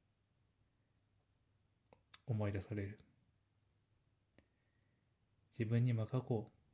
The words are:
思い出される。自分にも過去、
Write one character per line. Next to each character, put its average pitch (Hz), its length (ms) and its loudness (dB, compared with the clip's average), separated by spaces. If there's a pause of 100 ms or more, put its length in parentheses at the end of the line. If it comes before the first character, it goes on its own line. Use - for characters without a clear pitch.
(2250)
思 107 200 2
い 101 40 0
出 98 100 -2
さ - 140 -6
れ 101 80 -2
る。 101 160 -8 (2500)
自 110 120 0
分 117 140 4
に 123 100 4
も 110 120 0
過 127 160 0
去、 113 280 -2 (240)